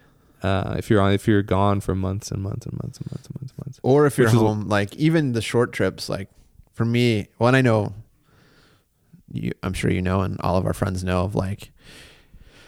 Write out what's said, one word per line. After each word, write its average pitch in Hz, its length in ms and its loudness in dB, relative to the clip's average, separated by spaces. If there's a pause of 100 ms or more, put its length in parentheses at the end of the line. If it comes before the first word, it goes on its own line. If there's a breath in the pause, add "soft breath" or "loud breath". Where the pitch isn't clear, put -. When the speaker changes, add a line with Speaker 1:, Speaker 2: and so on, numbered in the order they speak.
(420 soft breath)
Speaker 1:
Uh, 98 360 -2
if - 120 -4
you're 104 120 6
on, 98 120 4
if - 140 0
you're 101 160 4
gone 98 380 0
for 95 120 -4
months 95 380 -4
and 98 100 -4
months 101 240 -8
and - 160 -8
months - 160 -10
and - 140 -14
months - 160 -12
and - 140 -14
months 127 140 -14
and - 100 -14
months. 127 180 -14
Speaker 2:
Or 143 240 6
if - 100 -2
you're 123 100 6
Speaker 1:
Which 113 60 6
is 117 60 6
Speaker 2:
home, 107 280 2
like, 101 280 -2
even 156 380 2
the 113 80 -2
short 120 300 0
trips, 95 380 -4
like, 95 200 -6 (440)
for 113 100 -4
me, 117 440 2 (100)
well, 117 100 2
and 131 100 6
I 131 40 4
know 107 320 2 (1400 soft breath)
you, 55 200 -4 (100)
I'm 92 120 -4
sure 107 180 0
you 92 100 0
know, 92 200 0
and 98 200 -4
all 90 160 0
of 95 80 0
our 98 80 0
friends 92 300 -4
know 92 200 0
of, 101 120 -4
like, 95 360 -6 (960 soft breath)